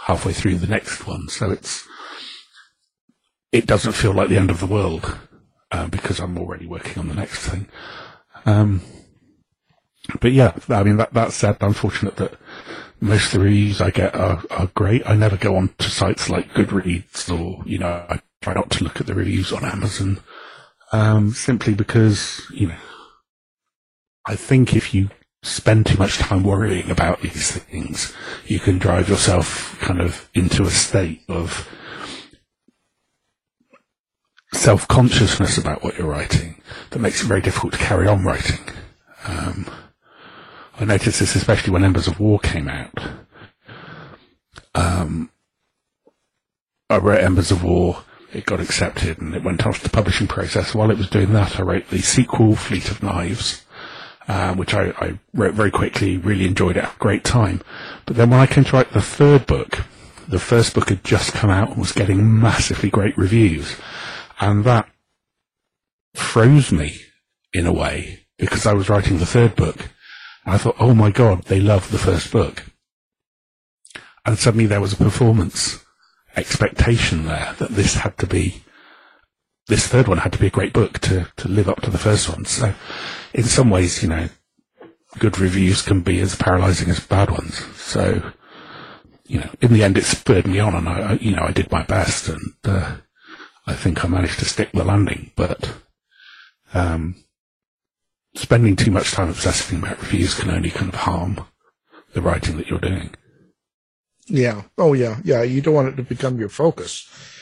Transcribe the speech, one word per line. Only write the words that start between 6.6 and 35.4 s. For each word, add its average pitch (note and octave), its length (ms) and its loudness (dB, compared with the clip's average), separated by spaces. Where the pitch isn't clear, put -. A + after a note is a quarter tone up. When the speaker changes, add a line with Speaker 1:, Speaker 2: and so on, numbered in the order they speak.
Speaker 1:
working - 340 -12
on E2+ 80 -8
the D2+ 80 -8
next - 320 -8
thing. G2 220 -6
Um, G#2 360 2
but B2 140 4
yeah, C3 240 6
I G#2 140 2
mean, G#2 140 4
that, - 160 -2
that A2+ 180 2
said, - 300 0
I'm G2+ 120 2
fortunate - 440 -4
that F#2+ 160 -6
most G2+ 340 2
of G2 60 2
the G2 60 4
reviews G2+ 340 2
I F#2 120 0
get - 240 0
are, F#2 360 0
are F#2 240 -2
great. G2+ 320 0
I A2 80 4
never G#2 220 2
go G2 180 0
on F#2+ 220 0
to - 120 -4
sites - 400 -2
like - 240 -4
Goodreads F#2 800 -2
or, E2+ 340 -6
you F2+ 140 -6
know, F2 300 -4
I - 100 -6
try F#2+ 120 -4
not - 180 -4
to - 120 -4
look - 160 -6
at - 80 -6
the G2 80 -6
reviews F#2+ 380 -2
on - 100 -6
Amazon, G2 560 -4
um, G#2+ 400 2
simply A#2 420 -2
because, G#2+ 680 0
you G2 160 -2
know, E2 100 -10
I G#2+ 80 -4
think C3 400 2
if - 180 0
you G2 160 2
spend A2 420 2
too - 140 4
much G2 180 0
time F#2+ 260 0
worrying G2 460 0
about F2 320 0
these - 300 -6
things, - 600 -10
you G2 120 -2
can F#2 200 0
drive F2+ 280 2
yourself - 720 0
kind F2+ 220 -2
of E2+ 320 -4
into F#2 300 2
a F2+ 80 0
state F2 560 -2
of E2+ 420 -6
self-consciousness - 1040 2